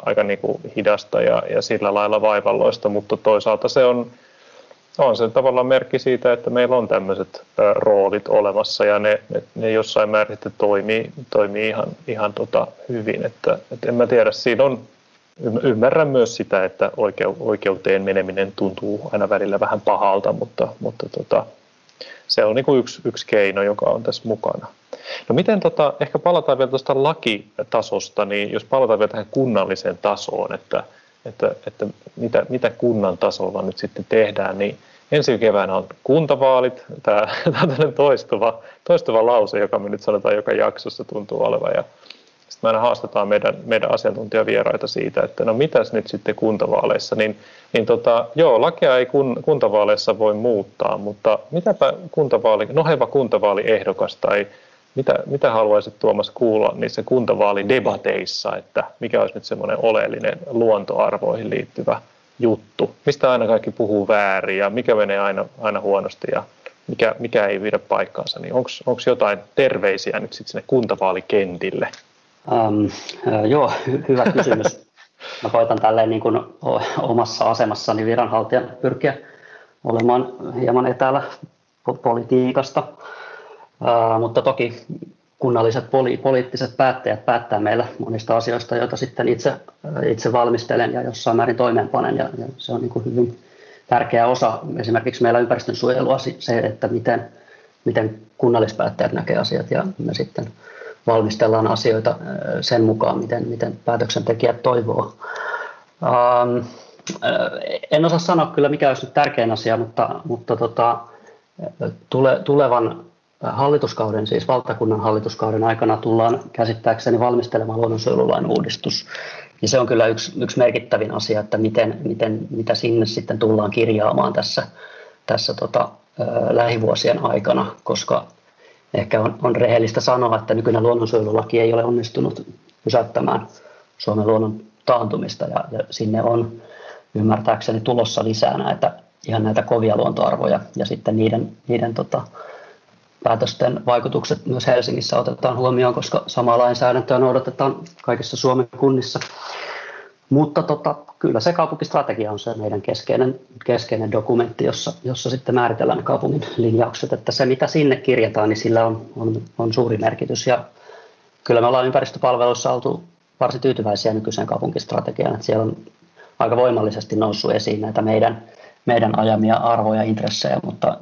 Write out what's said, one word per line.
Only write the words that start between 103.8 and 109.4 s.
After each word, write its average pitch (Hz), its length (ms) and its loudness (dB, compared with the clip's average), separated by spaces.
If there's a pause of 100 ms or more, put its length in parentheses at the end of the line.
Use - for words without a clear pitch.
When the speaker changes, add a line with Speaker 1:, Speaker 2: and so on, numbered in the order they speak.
Speaker 2:
päätöksentekijät 117 800 0
toivoo. 120 520 0 (880)
Ähm, 123 540 4 (680)
äh, - 540 -2 (120)
en 156 140 4
osaa 165 140 2
sanoa 170 280 2
kyllä, 143 220 2
mikä 147 200 2
olisi 131 180 -2
nyt - 80 -8
tärkein 139 380 2